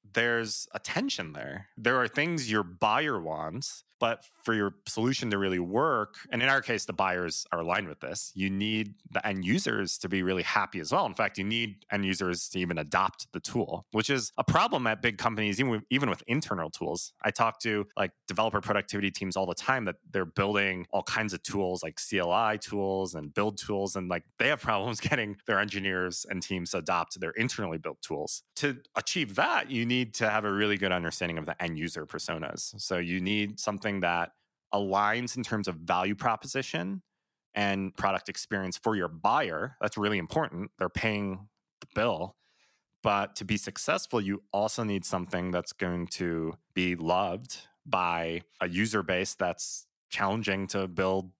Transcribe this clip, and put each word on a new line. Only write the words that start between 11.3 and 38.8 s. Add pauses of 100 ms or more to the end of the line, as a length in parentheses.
you
need
end
users
to
even
adopt
the
tool,
which
is
a
problem
at
big
companies,
even
with,
even
with
internal
tools.
I
talk
to,
like, (160)
developer
productivity
teams
all
the
time
that (160)
they're
building
all
kinds
of
tools,
like
C
L
I
tools
and
build
tools,
and,
like, (120)
they
have
problems
<laughs>
getting (100)
their
engineers
and
teams
to
adopt
their
internally
built
tools. (140)
To (180)
achieve
that,
you
need
to
have
a
really
good
understanding
of
the
end
user
personas.
So
you
need
something
that (420)
aligns
in
terms
of
value
proposition (500)
and
product
experience
for